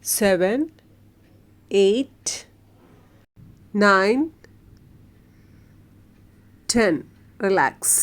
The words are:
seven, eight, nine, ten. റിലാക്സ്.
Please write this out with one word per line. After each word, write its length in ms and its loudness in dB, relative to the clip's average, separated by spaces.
seven, 400 0
eight, 420 -2
nine, 360 2
ten. 200 2
റിലാക്സ്. 600 0